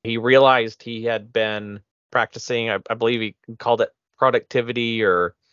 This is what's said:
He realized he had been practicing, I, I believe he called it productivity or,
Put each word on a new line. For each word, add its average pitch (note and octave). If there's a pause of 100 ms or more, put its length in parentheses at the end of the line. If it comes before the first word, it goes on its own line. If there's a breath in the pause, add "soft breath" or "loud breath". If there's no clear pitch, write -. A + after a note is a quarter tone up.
He A2+
realized B2+
he A2+
had A2+
been G#2+ (300)
practicing, A#2
I, G2 (100)
I A2+
believe A#2
he A2
called A#2
it - (240)
productivity A#2+
or, F2 (180)